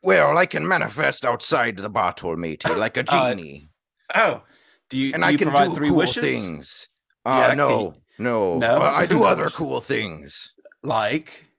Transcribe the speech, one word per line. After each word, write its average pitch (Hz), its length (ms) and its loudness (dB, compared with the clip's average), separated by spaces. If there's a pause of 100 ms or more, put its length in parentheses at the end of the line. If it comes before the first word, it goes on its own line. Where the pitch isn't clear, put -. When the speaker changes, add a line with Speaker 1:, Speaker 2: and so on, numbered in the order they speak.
Speaker 1:
Well, 160 340 4
I 185 80 4
can 156 220 -4
manifest 135 580 -2
outside 120 520 -2
the 101 120 -8
bottle, 90 460 -2
matey, 82 400 -6
like - 220 -2
a 127 40 -2
Speaker 2:
<laughs> - 100 -4
Uh, 135 220 2
Speaker 1:
genie. 76 360 -14 (460)
Speaker 2:
oh, 180 260 2 (480)
do 131 80 -6
you, 135 160 -2
Speaker 1:
And 170 100 0
Speaker 2:
do 170 40 4
Speaker 1:
I 175 40 4
Speaker 2:
you 147 80 2
Speaker 1:
can 170 100 2
Speaker 2:
provide 143 200 4
Speaker 1:
do - 60 -4
Speaker 2:
three 147 140 0
Speaker 1:
cool 143 80 4
Speaker 2:
wishes? 185 260 0
Speaker 1:
things. 104 640 -4 (380)
Uh, 127 240 2
Speaker 2:
Yeah, 135 60 4
Speaker 1:
no, 139 120 2
Speaker 2:
can 120 120 2
you 98 140 -6 (260)
Speaker 1:
no. 107 380 0
Speaker 2:
No? 117 240 2
Speaker 1:
Uh, 143 140 2
I 175 100 2
do - 180 2
Speaker 2:
<laughs> - 80 4
Speaker 1:
other - 180 0
cool 131 320 -6
things. 87 720 -8 (280)
Speaker 2:
Like? 120 760 -4